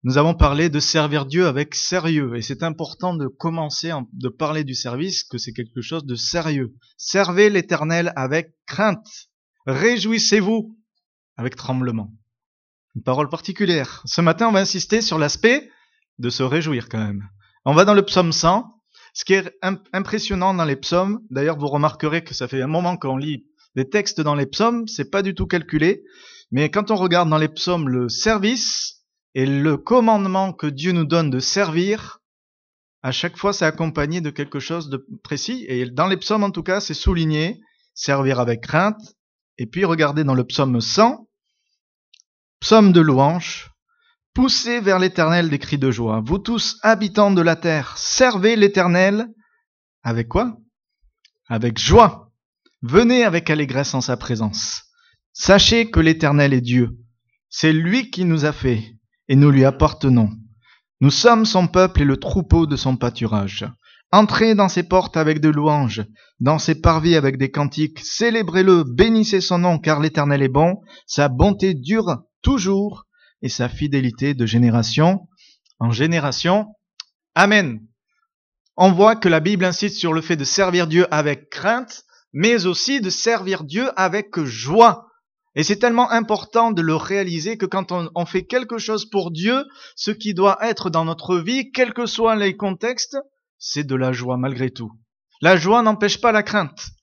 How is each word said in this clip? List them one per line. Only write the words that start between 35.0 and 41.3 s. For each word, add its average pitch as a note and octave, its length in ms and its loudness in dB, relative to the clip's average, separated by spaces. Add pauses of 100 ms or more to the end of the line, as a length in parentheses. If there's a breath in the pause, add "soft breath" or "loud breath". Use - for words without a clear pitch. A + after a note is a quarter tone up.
précis, A3+ 460 -8
et B2+ 220 -4
dans C#3+ 180 -2
les F#3+ 100 -2
psaumes G#3 260 -2
en G3+ 80 -2
tout - 120 -8
cas F#3 160 -2
c'est F3+ 140 -8
souligné, D#3+ 680 -2 (340 soft breath)
servir C3+ 460 0
avec A#2 220 -2
crainte, G3 400 -2 (560)
et A#2+ 80 -8
puis F3 180 -4
regardez D#3 400 0
dans C#3 120 2
le B2 100 2
psaume B2+ 360 0
cent, - 480 0 (1300)